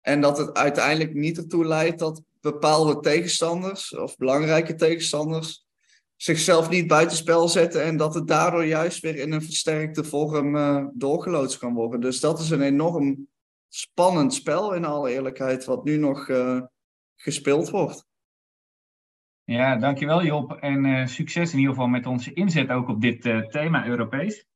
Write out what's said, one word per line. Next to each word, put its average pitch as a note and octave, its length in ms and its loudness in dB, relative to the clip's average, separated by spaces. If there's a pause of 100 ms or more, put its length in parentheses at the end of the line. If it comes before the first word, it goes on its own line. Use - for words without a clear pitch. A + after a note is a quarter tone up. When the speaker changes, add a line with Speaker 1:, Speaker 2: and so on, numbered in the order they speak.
Speaker 1:
En D3 200 0
dat C#3+ 160 4
het D3 200 -4
uiteindelijk D3 560 0
niet D#3 240 -2
ertoe E3 280 -2
leidt D#3+ 340 0
dat D#3+ 240 -4 (160)
bepaalde D3+ 600 2
tegenstanders E3+ 960 -2
of - 220 -8
belangrijke D#3 580 2
tegenstanders D#3+ 920 -2 (500)
zichzelf D#3+ 540 2
niet F3 180 2
buitenspel E3 600 4
zetten E3+ 360 2
en E3 140 0
dat D#3 160 0
het D#3+ 140 -4
daardoor E3 360 4
juist D#3+ 380 -2
weer D#3+ 140 -4
in C#3+ 160 -4
een D#3 100 -2
versterkte D#3 600 -4
vorm, D3 520 -2
eh, C#3+ 380 2
doorgeloodst C#3 640 -2
kan A#2+ 160 -6
worden. A#2 260 -2
Dus B2+ 200 -2
dat D3+ 200 0
is D#3+ 100 -4
een C#3+ 120 2
enorm C#3 680 0 (400)
spannend F3 680 2
spel, F#3 400 -2
in E3+ 120 -2
alle C#3+ 260 -2
eerlijkheid, C3 540 -4
wat C3 180 -4
nu D3+ 140 2
nog, C#3 320 0
eh, B2+ 320 0 (540)
gespeeld D3 540 0
wordt. - 360 -4 (1400)
Speaker 2:
Ja, B2+ 320 0
dankjewel C#3+ 480 0
Job. D3+ 280 -2
En, C#3 340 -2
eh, C3 200 2
succes E3 460 -4
in C#3 80 0
ieder C3+ 140 2
geval B2+ 160 0
met B2 160 0
onze B2+ 280 -4
inzet E3 360 0
ook B2 180 0
op G#2+ 140 -2
dit, A#2+ 240 0
eh, A2+ 140 2
thema D3+ 480 -2
Europees. B2+ 580 -4 (100)